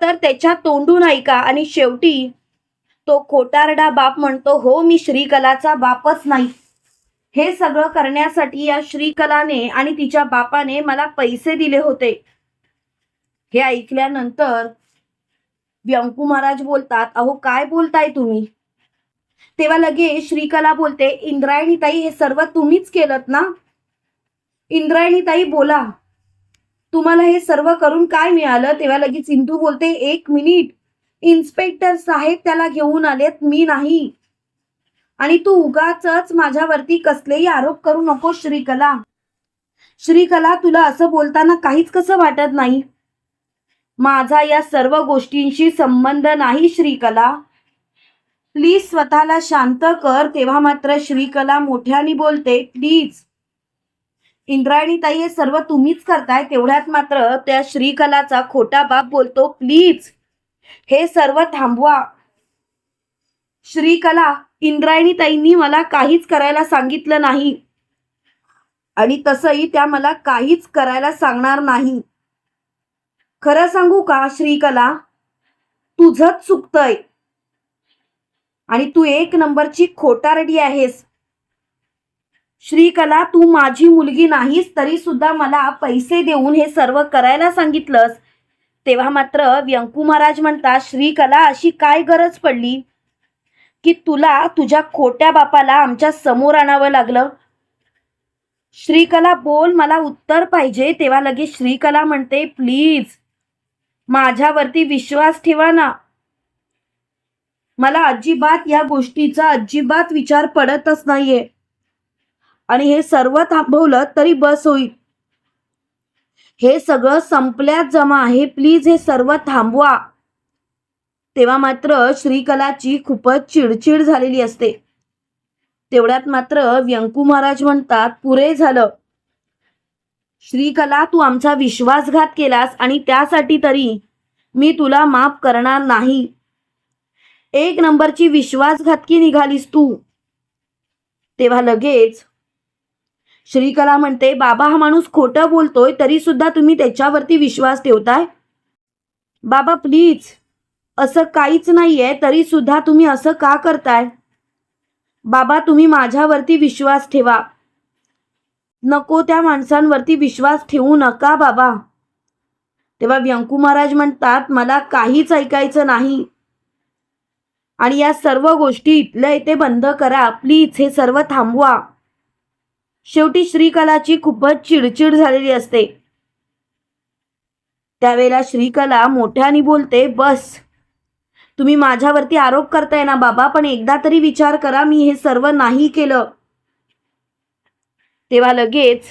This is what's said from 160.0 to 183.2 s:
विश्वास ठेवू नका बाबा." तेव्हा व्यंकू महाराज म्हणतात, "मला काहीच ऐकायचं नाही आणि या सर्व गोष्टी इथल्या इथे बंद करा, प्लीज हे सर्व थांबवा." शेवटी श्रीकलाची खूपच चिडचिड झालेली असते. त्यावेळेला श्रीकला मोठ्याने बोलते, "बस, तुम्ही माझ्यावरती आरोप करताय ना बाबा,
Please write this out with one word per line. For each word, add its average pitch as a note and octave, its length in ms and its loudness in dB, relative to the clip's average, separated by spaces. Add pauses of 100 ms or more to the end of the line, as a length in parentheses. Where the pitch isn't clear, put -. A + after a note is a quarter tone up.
विश्वास C#4+ 500 -2
ठेवू C#4+ 300 0
नका C#4 400 2
बाबा." B3+ 400 2 (1300)
तेव्हा B3 160 0
व्यंकू B3 400 -4
महाराज C#4+ 360 2
म्हणतात, C#4 560 0
"मला C4 300 0
काहीच C#4 520 0
ऐकायचं C#4 540 0
नाही C4 400 -2 (1500)
आणि B3+ 200 0
या D4 160 2
सर्व D4 360 0
गोष्टी D4+ 420 0
इथल्या C#4+ 420 0
इथे D4 220 -2
बंद C4 300 0
करा, C4+ 440 0
प्लीज D4 400 2 (100)
हे C#4 100 0
सर्व C4+ 400 0
थांबवा." B3 520 0 (1200)
शेवटी D#4+ 400 0
श्रीकलाची D#4 800 2
खूपच C#4+ 440 0
चिडचिड D4+ 480 2
झालेली C4+ 360 2
असते. A#3 520 -2 (2000)
त्यावेळेला B3 420 2
श्रीकला B3 640 0
मोठ्याने C4 540 0
बोलते, C#4 460 2
"बस, B3+ 520 -2 (1000)
तुम्ही C#4 160 2
माझ्यावरती C#4+ 600 2
आरोप C#4 300 2
करताय D4+ 380 -2
ना C#4 120 0
बाबा, B3 320 2